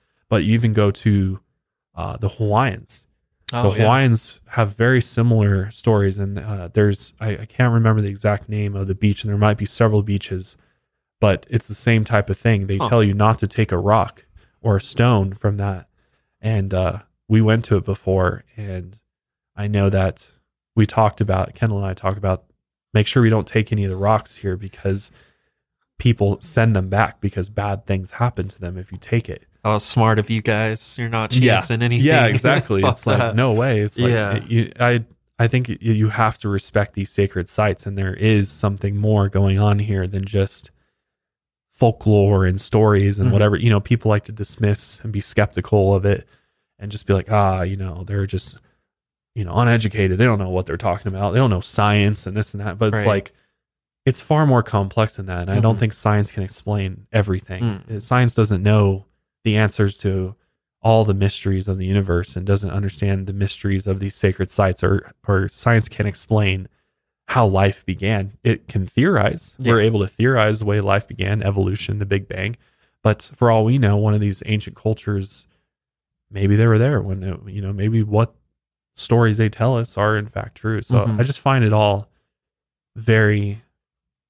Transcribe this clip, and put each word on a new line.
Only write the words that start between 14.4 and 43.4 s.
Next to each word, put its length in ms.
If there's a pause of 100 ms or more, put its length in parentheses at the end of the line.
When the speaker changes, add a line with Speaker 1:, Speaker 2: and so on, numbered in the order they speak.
Speaker 1:
or 180
a 20
stone 540
from 240
that. 300 (520)
And, 340
uh, 240 (300)
we 120
went 260
to 100
it 80
before, 600 (120)
and 420 (580)
I 120
know 220
that 400 (440)
we 120
talked 340
about, 340
Kendall 240
and 80
I 80
talked 240
about, 260 (480)
make 140
sure 160
we 80
don't 160
take 240
any 140
of 60
the 60
rocks 420
here 180
because 540 (880)
people 420
send 340
them 140
back 320
because 280
bad 380
things 260
happen 360
to 120
them 160
if 140
you 80
take 300
it. 160 (220)
Speaker 2:
Oh, 120
smart 400
of 100
you 140
guys. 560
You're 100
not 260
Speaker 1:
Yeah. 200
Speaker 2:
chancing 280
anything. 240
Speaker 1:
Yeah, 200
exactly. 560
Speaker 2:
<laughs> 0
Fuck 100
Speaker 1:
It's 140
like, 120
Speaker 2:
that. 180
Speaker 1:
no 180
way. 260
It's 180
like, 120
Speaker 2:
Yeah. 260
Speaker 1:
it, 140
you, 280
I, 260 (340)
I 100
think 200
y-, 120
you 300
have 280
to 120
respect 420
these 180
sacred 380
sites, 380
and 100
there 180
is 360
something 460
more 340
going 280
on 200
here 280
than 200
just 440 (1040)
folklore 720
and 160
stories 580
and 80
Speaker 2:
Mm-hmm. 60
Speaker 1:
whatever. 240